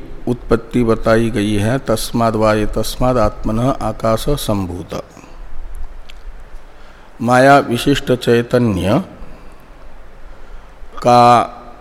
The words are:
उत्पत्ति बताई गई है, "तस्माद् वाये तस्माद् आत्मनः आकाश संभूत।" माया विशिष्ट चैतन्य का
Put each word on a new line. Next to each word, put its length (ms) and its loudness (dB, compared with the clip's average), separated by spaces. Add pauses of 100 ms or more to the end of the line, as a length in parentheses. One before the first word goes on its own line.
(280)
उत्पत्ति 560 0
बताई 460 2
गई 260 0
है, 240 0
"तस्माद् 560 -2
वाये 300 2
तस्माद् 520 0
आत्मनः 540 0
आकाश 580 -2
संभूत।" 760 -4 (2250)
माया 380 6
विशिष्ट 520 0
चैतन्य 920 2 (1900)
का 640 4 (200)